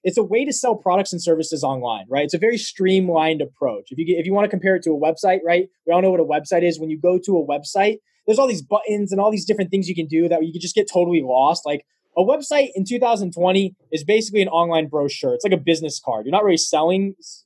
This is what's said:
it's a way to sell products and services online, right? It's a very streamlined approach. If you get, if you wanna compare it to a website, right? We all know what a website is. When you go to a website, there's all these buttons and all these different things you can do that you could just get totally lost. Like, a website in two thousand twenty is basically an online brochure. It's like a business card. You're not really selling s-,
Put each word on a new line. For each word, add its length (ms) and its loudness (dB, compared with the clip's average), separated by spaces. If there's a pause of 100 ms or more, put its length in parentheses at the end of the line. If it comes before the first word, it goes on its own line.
it's 140 0
a 60 2
way 220 0
to 80 -4
sell 220 0
products 380 0
and 100 -6
services 400 0
online, 460 -4
right? 160 0
It's 80 -4
a 40 -4
very 200 0
streamlined 840 0
approach. 480 -6
If 80 -12
you 80 -4
get, 140 0
if 60 -6
you 80 -2
wanna 160 2
compare 260 0
it 80 -4
to 80 0
a 80 0
website, 460 0
right? 240 2 (180)
We 60 2
all 80 4
know 100 4
what 80 2
a 60 2
website 380 0
is. 160 0
When 100 -8
you 100 -6
go 200 2
to 180 0
a 80 0
website, 520 -2 (300)
there's 100 4
all 100 4
these 140 -2
buttons 500 -2
and 100 0
all 100 4
these 140 -4
different 260 -2
things 180 0
you 60 -4
can 120 -4
do 220 2
that 160 0
you 80 -8
could 80 -8
just 140 -8
get 160 2
totally 320 2
lost. 420 2
Like, 200 -6 (300)
a 60 2
website 540 0
in 100 -2
two 140 -4
thousand 340 0
twenty 420 0 (160)
is 120 -4
basically 400 2
an 60 0
online 380 2
brochure. 460 -2
It's 100 -4
like 100 2
a 40 2
business 420 -2
card. 280 -6
You're 40 -2
not 120 4
really 140 4
selling 640 0
s-, 260 -20